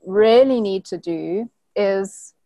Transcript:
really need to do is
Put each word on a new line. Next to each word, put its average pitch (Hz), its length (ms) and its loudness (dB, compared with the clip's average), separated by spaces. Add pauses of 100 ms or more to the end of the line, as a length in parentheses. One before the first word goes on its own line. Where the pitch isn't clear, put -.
really 226 560 4
need 190 260 -4
to 180 120 -10
do 170 500 -8 (280)
is 196 580 -4 (120)